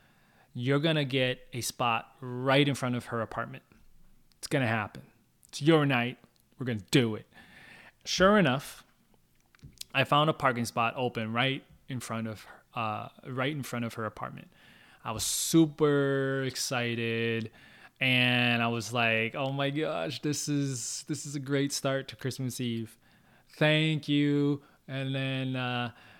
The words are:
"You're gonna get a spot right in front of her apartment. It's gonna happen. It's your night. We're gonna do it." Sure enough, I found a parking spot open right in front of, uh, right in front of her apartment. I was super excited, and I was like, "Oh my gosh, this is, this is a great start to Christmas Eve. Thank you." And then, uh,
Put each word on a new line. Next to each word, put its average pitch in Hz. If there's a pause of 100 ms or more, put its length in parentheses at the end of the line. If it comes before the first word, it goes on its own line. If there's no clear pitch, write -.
(540)
"You're 131
gonna 151
get 127 (120)
a 123
spot -
right 131
in 139
front 123
of 113
her 117
apartment. 120 (760)
It's -
gonna 135
happen. 110 (460)
It's -
your 151
night. 123 (400)
We're 127
gonna 113 (100)
do 117
it." - (800)
Sure 196
enough, 139 (1080)
I 135
found 147
a -
parking 120
spot 113
open 117
right 135 (240)
in 127
front 113
of, 107 (280)
uh, 110 (180)
right 131
in 143
front 120
of 113
her 113
apartment. - (560)
I 117
was 107
super 139
excited, 117 (500)
and 123
I 117
was 117
like, 113
"Oh 139
my 139
gosh, 156
this 147
is, 139
this -
is 143
a 147
great 139
start 135
to -
Christmas 127
Eve. 113 (580)
Thank 151
you." 143 (260)
And 135
then, 131
uh, 123 (280)